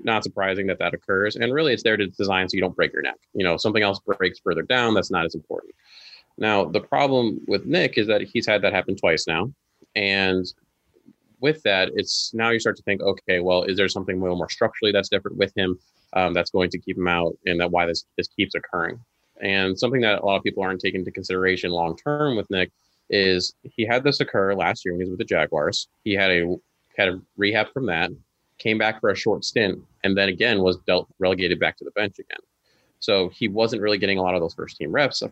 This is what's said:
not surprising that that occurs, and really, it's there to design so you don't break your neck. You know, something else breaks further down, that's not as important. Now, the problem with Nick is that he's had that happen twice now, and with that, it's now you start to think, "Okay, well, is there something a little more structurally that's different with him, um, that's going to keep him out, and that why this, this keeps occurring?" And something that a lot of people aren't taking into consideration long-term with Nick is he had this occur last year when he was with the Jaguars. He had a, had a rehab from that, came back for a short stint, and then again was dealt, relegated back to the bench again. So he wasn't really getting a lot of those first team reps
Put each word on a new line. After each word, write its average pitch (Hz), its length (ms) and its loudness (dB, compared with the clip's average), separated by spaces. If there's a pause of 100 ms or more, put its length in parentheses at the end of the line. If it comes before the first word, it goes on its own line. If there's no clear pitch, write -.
not 110 180 0
surprising 95 440 -2
that 90 120 -2
that 87 140 -2
occurs, 101 440 -2
and 117 160 -2
really, 151 200 2
it's 110 100 -2
there 110 140 4
to 101 120 0
design 92 400 0
so 95 80 -6
you 92 40 0
don't 90 160 -2
break 82 160 0
your 71 100 -4
neck. 67 160 -6 (160)
You 98 100 0
know, 85 120 2
something 107 260 0
else 101 180 0
breaks 95 380 -2
further 90 240 -2
down, 120 300 2
that's 98 180 2
not 87 140 0
as 80 100 -4
important. - 400 -10 (640)
Now, 104 260 2
the 87 160 -2
problem 135 640 2
with 101 200 0
Nick 151 320 2
is 104 80 2
that 104 160 2
he's 107 240 -4
had 107 160 2
that 95 100 2
happen 95 240 -2
twice 82 300 2
now, 85 260 -2 (420)
and 95 560 2 (880)
with 151 240 0
that, 95 300 4
it's - 380 -2
now 113 180 0
you 113 80 2
start 110 200 0
to - 60 -20
think, 98 180 0
"Okay, 95 380 0
well, 90 240 2
is 95 120 -2
there 98 120 2
something 95 300 -4
a 95 40 -2
little 90 160 0
more 80 100 -4
structurally 107 440 0
that's 98 180 0
different 95 260 -2
with 98 180 0
him, 92 240 0 (360)
um, 90 180 2
that's 87 180 0
going 90 200 2
to 90 80 -8
keep 92 180 -8
him 90 120 -2
out, 85 360 0
and 87 160 0
that 87 100 0
why 87 140 2
this, 85 220 -4 (100)
this 85 120 -4
keeps - 260 -4
occurring?" 87 440 -6 (440)
And 98 360 0
something 127 240 0
that 104 200 2
a - 20 -2
lot 98 120 4
of 95 80 -4
people 98 180 -4
aren't 92 180 -4
taking 95 200 -2
into 92 100 -6
consideration 92 600 -2
long-term 117 640 -2
with 101 120 -4
Nick 92 220 -2 (400)
is 95 420 2 (120)
he 117 200 -6
had 123 200 0
this 143 160 2
occur 101 340 0
last 92 300 -2
year 87 100 -2
when 87 60 -4
he 92 40 -2
was 92 60 -6
with 90 80 -6
the 90 60 -6
Jaguars. 78 640 0 (160)
He 104 80 -2
had 98 180 2
a, 87 260 2 (400)
had 101 120 2
a 92 120 -4 (160)
rehab 107 360 0
from 135 140 -4
that, 87 240 0 (480)
came 110 200 0
back 110 220 0
for 107 100 2
a 95 60 0
short - 280 0
stint, 95 360 0 (240)
and 98 120 2
then 98 120 2
again 101 340 0
was 90 240 2
dealt, 90 220 2 (100)
relegated 90 400 0
back 80 200 0
to 71 60 -18
the 71 60 -12
bench 101 300 -4
again. - 180 -16 (640)
So 95 280 2
he 110 180 -4
wasn't 110 340 0
really 104 160 2
getting 98 200 2
a 92 40 0
lot 92 140 2
of 87 40 0
those 82 140 -2
first - 220 -10
team 80 160 -6
reps 127 400 0